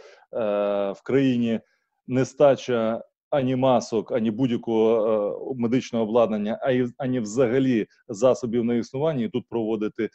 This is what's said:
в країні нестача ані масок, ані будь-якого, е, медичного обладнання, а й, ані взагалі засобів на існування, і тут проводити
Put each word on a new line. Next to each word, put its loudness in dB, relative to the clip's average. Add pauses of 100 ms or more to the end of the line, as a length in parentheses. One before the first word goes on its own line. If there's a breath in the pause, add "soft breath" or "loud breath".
(920 soft breath)
в -12
країні 0 (480)
нестача 0 (260)
ані 0
масок, 2
ані 0
будь-якого, 0
е, -8
медичного 0
обладнання, 0
а 0
й, 2 (100)
ані -4
взагалі 0 (200)
засобів 0
на 0
існування, -2
і -4
тут -6
проводити -4